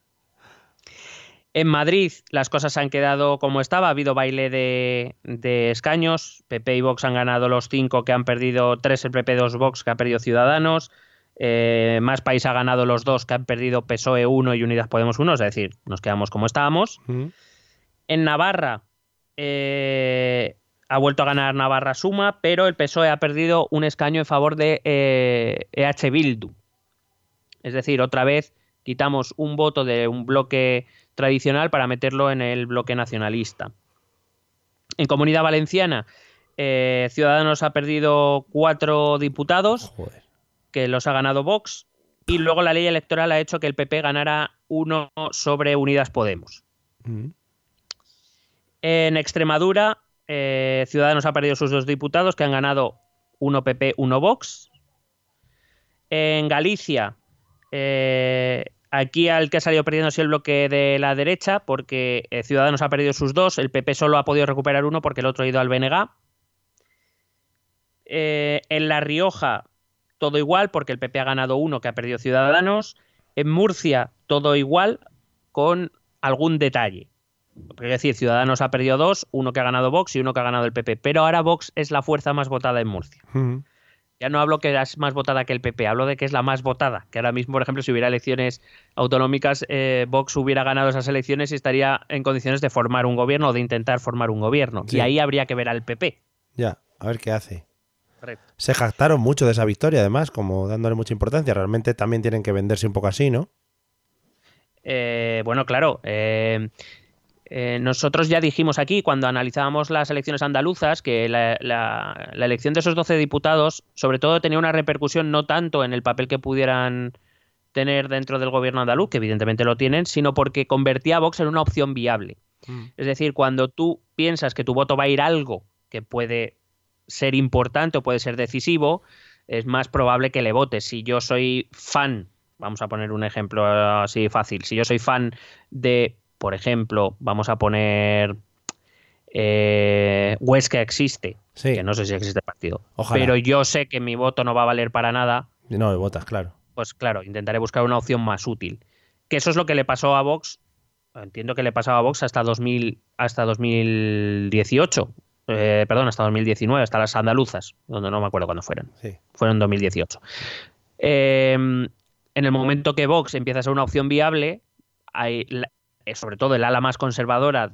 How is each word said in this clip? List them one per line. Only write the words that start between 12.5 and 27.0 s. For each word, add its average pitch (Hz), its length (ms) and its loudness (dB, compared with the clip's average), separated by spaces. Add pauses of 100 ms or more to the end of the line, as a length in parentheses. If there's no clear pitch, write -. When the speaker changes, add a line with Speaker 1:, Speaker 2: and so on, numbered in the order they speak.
Speaker 1:
ganado 123 320 2
los 120 180 2
dos 123 220 0
que 123 80 -2
han 123 120 -4
perdido, 123 400 -2
pesoe 120 420 0
uno 127 260 2
y 117 100 0
Unidas 117 240 0
Podemos 117 320 0
uno. 165 140 2
Es 135 80 0
decir, 101 300 -2 (140)
nos 92 140 -8
quedamos 104 300 -2
como 107 160 -2
estábamos. 151 600 0
Speaker 2:
Mm. 123 180 -6 (840)
Speaker 1:
En 160 160 2
Navarra, 156 600 0 (520)
eh, 135 1200 -2 (320)
ha 135 120 0
vuelto 143 240 2
a - 20 4
ganar 139 280 2
Navarra 135 420 0
Suma, 202 460 0
pero 175 260 4
el 175 80 0
pesoe 160 340 2
ha 147 80 2
perdido 160 540 2
un 151 120 2
escaño 151 380 0
en 147 40 -2
favor 151 300 2
de, 156 300 2
eh, 127 880 2
E 139 120 2
H 143 260 0
Bildu. 131 400 0 (1120)